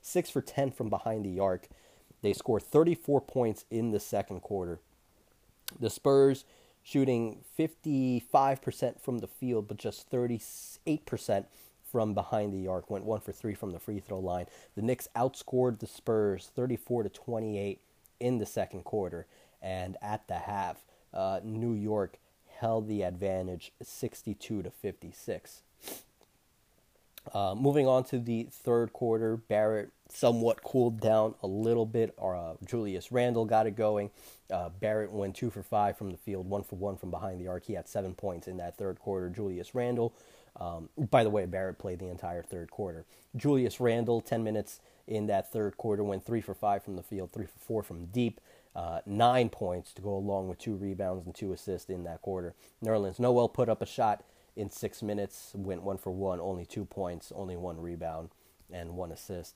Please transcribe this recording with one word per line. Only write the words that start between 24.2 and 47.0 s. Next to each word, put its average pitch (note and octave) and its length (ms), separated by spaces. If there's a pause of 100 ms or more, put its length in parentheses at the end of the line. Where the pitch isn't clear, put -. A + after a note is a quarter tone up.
to F2 80
fifty-six. - 920 (1700)
Uh, G2 200
moving C#3 340
on C3 160
to B2+ 140
the A#2 320
third A#2 420
quarter, A2+ 460
Barrett G#2+ 540 (180)
somewhat A#2 540
cooled A#2+ 360
down A2 440
a G2 40
little A2+ 380
bit. A2+ 340
Uh, F2+ 340 (120)
Julius G2+ 460
Randle A#2+ 340
got A2 220
it G#2 80
going. G#2+ 340 (420)
Uh, F2 180
Barrett G#2+ 420
went G2 240
two A#2+ 160
for G2+ 100
five G#2 360
from G2 140
the F2 60
field, F#2+ 320
one G2+ 140
for - 140
one G2 200
from F2+ 140
behind F#2 280
the F2+ 80
arc. F2+ 180
He A2 80
had E2+ 140
seven F#2+ 280
points F2+ 320
in F#2 100
that F2 200
third F#2+ 220
quarter. F#2 300
Julius F#2 460
Randle, A#2+ 380 (460)
um, E2+ 380
by B2+ 260
the G#2+ 60
way, G#2 160
Barrett F#2+ 320
played F2+ 220
the F#2 80
entire F2 340
third E2+ 300
quarter. E2+ 340 (300)
Julius B2+ 440
Randle, A#2 420
ten A2+ 220
minutes G#2+ 360 (260)
in G#2+ 220
that G2 240
third G#2 260
quarter, G#2 260
went G2 220
three A#2 160
for G2 140
five G2+ 280
from G2 120
the F2 80